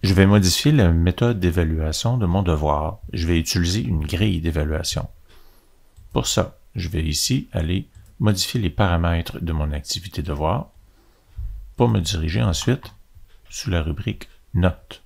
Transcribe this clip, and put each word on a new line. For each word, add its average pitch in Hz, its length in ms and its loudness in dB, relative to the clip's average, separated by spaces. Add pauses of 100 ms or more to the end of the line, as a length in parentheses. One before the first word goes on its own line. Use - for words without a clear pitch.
(120)
Je 92 40 6
vais 95 100 8
modifier 101 460 4
la 104 200 6
méthode 90 480 2
d'évaluation 80 760 0
de 107 80 0
mon 90 160 0
devoir. 78 560 0 (160)
Je 82 120 -2
vais 85 120 2
utiliser 87 420 0
une 78 240 -2
grille 87 380 -2
d'évaluation. 78 680 -4 (1040)
Pour - 140 -2
ça, - 320 -2 (160)
je 85 160 -8
vais 87 120 -4
ici 80 480 -2
aller 87 380 -2 (320)
modifier - 400 0
les 92 80 0
paramètres 85 720 0
de 82 120 -4
mon 76 200 -2
activité - 480 -8
devoir 78 480 -2 (1080)
pour 117 100 6
me 107 100 2
diriger 82 440 -2
ensuite 117 500 0 (560)
sous - 220 -8
la 87 100 0
rubrique 80 480 -6 (240)
Notes. - 540 -2